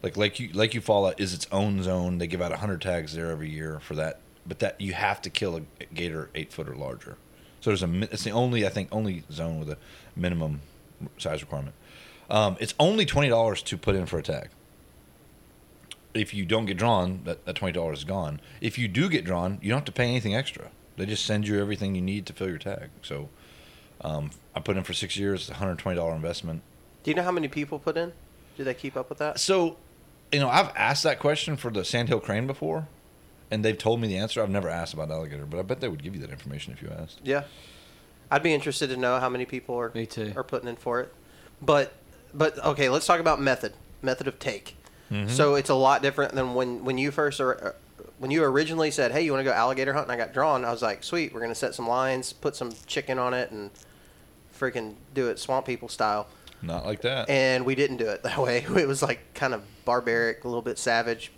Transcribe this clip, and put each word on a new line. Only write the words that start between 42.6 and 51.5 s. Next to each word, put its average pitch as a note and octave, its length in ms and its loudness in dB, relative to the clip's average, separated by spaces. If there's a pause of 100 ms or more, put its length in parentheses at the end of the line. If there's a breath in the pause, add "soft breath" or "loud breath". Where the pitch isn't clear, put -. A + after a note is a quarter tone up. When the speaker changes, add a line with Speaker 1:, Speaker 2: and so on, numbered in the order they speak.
Speaker 2:
okay, C#3 280 4
let's D3 160 2
talk E3+ 140 6
about D#3 200 4
method, B2+ 320 2 (300)
method C3 260 0
of - 100 -8
take. - 360 -6 (360 loud breath)
Speaker 1:
Mm-hmm. G#2 200 -2
Speaker 2:
So C#3+ 240 6
it's C#3 160 2
a C#3 40 6
lot C3 280 6
different C#3 320 2
than C3 200 0
when, B2 300 0
when C3 140 0
you C#3 120 0
first C#3+ 300 0
or-, B2+ 280 0
uh, - 40 -4 (460)
when C3 120 -6
you D#3 140 4
originally D#3 460 4
said, C3 220 2
"Hey, D3+ 100 4
you D#3+ 80 2
wanna C3+ 140 2
go C3 80 4
alligator C3 420 2
hunting?" D3 160 -2
I A#2+ 80 -2
got A2+ 160 -4
drawn. C3+ 320 4
I A#2 40 0
was A#2 120 -2
like, G#2+ 200 -2
"Sweet, E3+ 300 -2
we're A2+ 80 -8
gonna A#2 140 -4